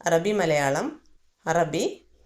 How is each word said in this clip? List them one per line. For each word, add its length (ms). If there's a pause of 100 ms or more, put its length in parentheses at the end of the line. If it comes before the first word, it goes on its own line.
അറബി 260
മലയാളം, 720 (420)
അറബി 640 (180)